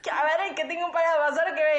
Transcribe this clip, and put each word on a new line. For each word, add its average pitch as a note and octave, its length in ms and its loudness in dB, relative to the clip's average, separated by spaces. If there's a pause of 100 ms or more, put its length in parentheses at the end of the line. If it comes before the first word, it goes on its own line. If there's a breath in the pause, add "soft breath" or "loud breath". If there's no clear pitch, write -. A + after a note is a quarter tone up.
Que, A4 60 -4
a - 120 0
ver, E4+ 280 0
el - 40 -12
que D#4 120 -4
tenga E4+ 180 -4
un E4+ 80 -6
palo E4 160 2
de D#4+ 180 4
amasar, D#4+ 280 0
que D4+ 80 0 (160)